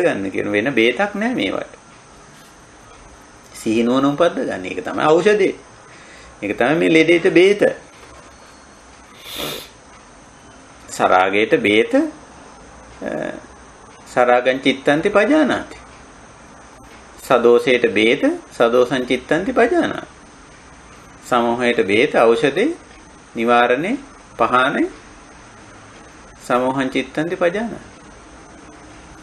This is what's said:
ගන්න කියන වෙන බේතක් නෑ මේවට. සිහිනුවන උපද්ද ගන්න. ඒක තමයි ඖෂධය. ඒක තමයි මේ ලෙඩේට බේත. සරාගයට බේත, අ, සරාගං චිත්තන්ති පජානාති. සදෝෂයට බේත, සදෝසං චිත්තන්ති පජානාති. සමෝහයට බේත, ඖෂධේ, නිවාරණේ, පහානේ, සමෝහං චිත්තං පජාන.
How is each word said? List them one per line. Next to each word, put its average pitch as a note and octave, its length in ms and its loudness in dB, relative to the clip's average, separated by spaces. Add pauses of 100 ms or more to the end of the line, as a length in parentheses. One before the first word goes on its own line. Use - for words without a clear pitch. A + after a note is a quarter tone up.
ගන්න G#2 280 -2
කියන G2+ 200 -6
වෙන G#2+ 220 -2
බේතක් A#2 420 0
නෑ E3 180 -4
මේවට. A2+ 400 -6 (1800)
සිහිනුවන A#2 520 -2
උපද්ද D3 300 0
ගන්න. G#2 300 -6
ඒක F2+ 180 -8
තමයි - 200 -6
ඖෂධය. F3 520 2 (880)
ඒක G#2 160 -6
තමයි C3 180 2
මේ F3+ 140 0
ලෙඩේට E3 440 4
බේත. F#3+ 280 4 (3250)
සරාගයට G2 720 0
බේත, G#2+ 320 2
අ, - 1160 -8 (960)
සරාගං B2 520 2
චිත්තන්ති C#3+ 500 0
පජානාති. G#3+ 680 0 (1500)
සදෝෂයට A#2+ 720 2
බේත, A2 280 2 (320)
සදෝසං B2 520 0
චිත්තන්ති D3+ 480 -2
පජානාති. A#3+ 640 -2 (1120)
සමෝහයට A#2+ 580 0
බේත, G#2+ 280 2
ඖෂධේ, C#3 540 2 (640)
නිවාරණේ, A#2+ 640 0 (360)
පහානේ, C3 560 0 (1500)
සමෝහං C3 500 -2
චිත්තං C#3+ 440 -6
පජාන. F#3 440 -4 (1500)